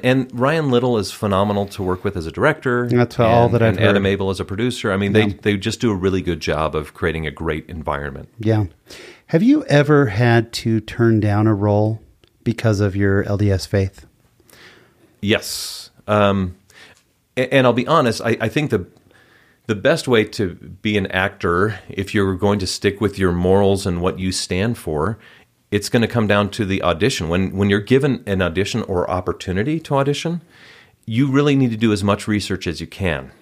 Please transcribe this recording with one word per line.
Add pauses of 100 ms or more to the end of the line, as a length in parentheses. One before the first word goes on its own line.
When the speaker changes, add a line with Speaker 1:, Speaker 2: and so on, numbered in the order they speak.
Speaker 1:
And
Ryan
Little
is
phenomenal
to
work
with
as
a
director.
Speaker 2:
That's
all
Speaker 1:
and,
Speaker 2:
that
I've
Speaker 1:
and
Adam
Speaker 2:
heard.
Speaker 1:
Abel
as
a
producer.
I
mean,
they,
Speaker 2:
Yeah.
Speaker 1:
they
just
do
a
really
good
job
of
creating
a
great
environment. (100)
Speaker 2:
Yeah. (600)
Have
you
ever
had
to
turn
down
a
role (420)
because
of
your
L
D
S
faith? (1160)
Speaker 1:
Yes. (180)
Um, (840)
a-,
and
I'll
be
honest,
I,
I
think
the, (840)
the
best
way
to
be
an
actor, (100)
if
you're
going
to
stick
with
your
morals
and
what
you
stand
for, (520)
it's
gonna
come
down
to
the
audition.
When,
when
you're
given
an
audition
or
opportunity
to
audition, (640)
you
really
need
to
do
as
much
research
as
you
can (100)